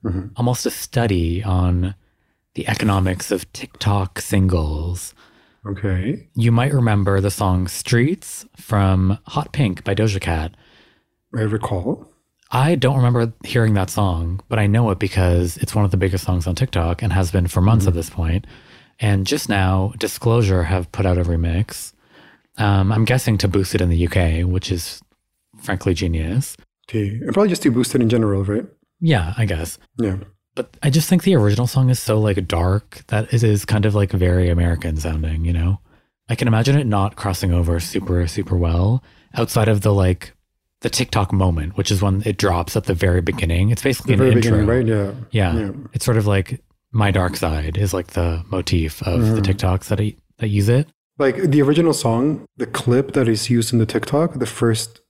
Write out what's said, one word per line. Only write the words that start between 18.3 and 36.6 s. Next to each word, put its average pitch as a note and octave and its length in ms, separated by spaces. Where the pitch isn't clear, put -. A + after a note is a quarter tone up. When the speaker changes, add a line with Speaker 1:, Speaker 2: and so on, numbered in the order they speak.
Speaker 2:
And G2 280
just D3+ 200
now, F#2+ 500
Disclosure G#2 680
have F2 260
put - 160
out F2+ 120
a F2 40
remix. E2+ 680
Um, G2+ 340
I'm A2 140
guessing A#2 340
to G#2 80
boost F#2+ 300
it F#2 40
in F2+ 100
the E2+ 80
U E2+ 100
K, E2+ 340
which F2+ 300
is - 280
frankly F#2+ 320
genius. E2 600
Speaker 1:
T-, G#2+ 340
and - 100
probably G#3 160
just E3+ 140
to D3+ 80
boost A#2+ 240
it C3+ 80
in A2+ 60
general, G#2+ 340
right? G2+ 240
Speaker 2:
Yeah, A2+ 380
I A2+ 60
guess. E2 340
Speaker 1:
Yeah. G2+ 180
Speaker 2:
But - 260
I D3 80
just D3+ 180
think F3+ 140
the F#3+ 140
original G#2+ 320
song C3 220
is B2+ 100
so, A2 180
like, G2 300
dark F2+ 580
that G#2+ 260
it A#2 120
is G#2 200
kind G#2+ 220
of, G#2 80
like, G2+ 160
very F2+ 400
American E2+ 460
sounding, D#2 480
you E2+ 80
know? F2 260
I A#2 60
can A#2+ 140
imagine A2+ 280